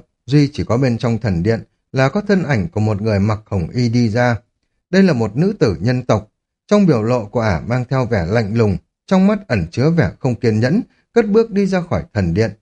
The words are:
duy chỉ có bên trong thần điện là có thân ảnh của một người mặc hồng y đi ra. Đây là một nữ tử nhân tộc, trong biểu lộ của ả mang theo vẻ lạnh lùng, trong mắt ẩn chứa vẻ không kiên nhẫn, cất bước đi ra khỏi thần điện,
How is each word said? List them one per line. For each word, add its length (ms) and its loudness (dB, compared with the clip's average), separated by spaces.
duy 260 2
chỉ 120 -6
có 120 0
bên 220 0
trong 200 -2
thần 240 -2
điện 180 0
là 160 2
có 120 -4
thân 220 0
ảnh 260 -2
của 120 -4
một 220 -2
người 160 0
mặc 280 0
hồng 240 -4
y 180 -2
đi 200 2
ra. 280 0
Đây 120 4
là 100 4
một 240 -2
nữ 220 0
tử 220 2
nhân 220 -2
tộc, 260 -2
trong 200 4
biểu 160 2
lộ 220 -2
của 160 -4
ả 260 0
mang 240 -2
theo 160 0
vẻ 200 -2
lạnh 280 -2
lùng, 220 2
trong 200 4
mắt 120 0
ẩn 220 -2
chứa 200 0
vẻ 200 2
không 140 -2
kiên 260 0
nhẫn, 220 0
cất 160 2
bước 220 2
đi 160 0
ra 140 -2
khỏi 240 -4
thần 200 0
điện, 160 0